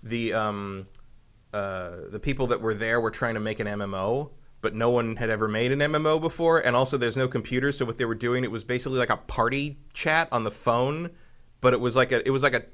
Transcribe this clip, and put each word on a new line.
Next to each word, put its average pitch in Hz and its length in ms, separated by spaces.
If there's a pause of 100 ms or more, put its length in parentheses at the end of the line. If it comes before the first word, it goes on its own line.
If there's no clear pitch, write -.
the, 113 280
um, 101 540 (640)
uh, 95 380 (200)
the 101 100
people 131 260
that 117 140
were 110 140
there 113 260
were 113 100
trying 117 240
to 107 60
make 107 180
an 110 80
M 104 160
M 98 120
O, 113 360 (300)
but - 160
no 117 140
one 117 260
had 117 140
ever 107 180
made 117 240
an 139 100
M 151 140
M 156 100
O 156 140
before, 165 440
and 123 120
also 131 200
there's 120 200
no 131 100
computer, 127 460
so 135 120
what 113 140
they 127 60
were 117 100
doing, 123 300
it 110 80
was 113 100
basically 123 360
like 120 120
a 107 60
party 139 640 (140)
chat 160 380
on 117 140
the 107 60
phone, 139 600 (500)
but 127 140
it 110 60
was 120 160
like 131 160
a, 117 140
it 135 40
was 135 120
like 135 120
a 117 80 (120)